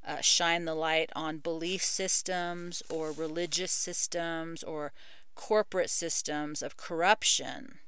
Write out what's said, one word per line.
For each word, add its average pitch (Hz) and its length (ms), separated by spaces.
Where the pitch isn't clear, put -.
uh, 151 140
shine 170 460
the 160 80
light 160 420
on 160 220
belief 170 440
systems 175 1080
or 160 200
religious 160 640
systems 165 880
or 151 300
corporate 208 560
systems 151 720
of - 140
corruption. 165 1120